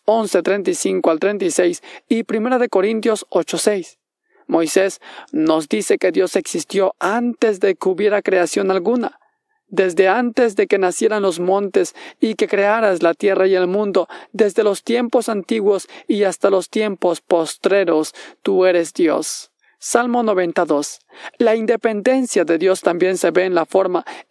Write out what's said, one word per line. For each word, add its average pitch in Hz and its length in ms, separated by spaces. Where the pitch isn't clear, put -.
once 208 360
treinta 190 280
y 180 40
cinco 185 360
al 160 100
treinta 196 240
y 175 60
seis 175 320
y 226 160
Primera 226 340
de 240 100
Corintios 214 600
ocho 170 300
seis. 196 400
Moisés 170 540
nos 156 380
dice 196 300
que 185 120
Dios 180 260
existió 185 600
antes 220 640
de 190 160
que - 120
hubiera 202 320
creación 190 500
alguna, 202 500
desde 190 400
antes 233 480
de 202 100
que 196 120
nacieran 208 440
los 180 160
montes 185 560
y 220 160
que - 140
crearas 202 540
la 170 120
tierra 190 320
y 190 80
el 180 140
mundo, 202 400
desde 208 320
los 202 180
tiempos 233 460
antiguos 208 580
y 208 160
hasta 196 260
los 190 180
tiempos 196 520
postreros, 170 920
tú 190 220
eres 175 280
Dios. - 600
Salmo 240 460
noventa 180 400
y - 20
dos. 151 320
La 226 160
independencia 226 880
de 165 140
Dios 185 240
también 180 340
se 175 140
ve 180 140
en 185 100
la 165 100
forma 185 400